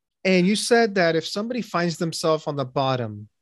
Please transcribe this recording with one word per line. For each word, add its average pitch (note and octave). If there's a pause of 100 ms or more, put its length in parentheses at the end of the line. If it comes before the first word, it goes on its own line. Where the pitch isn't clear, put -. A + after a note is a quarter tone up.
(260)
And F#3
you G#3
said A3+
that E3+
if D#3+
somebody A3+
finds E3+
themselves D#3+
on D3
the C#3
bottom, B2 (120)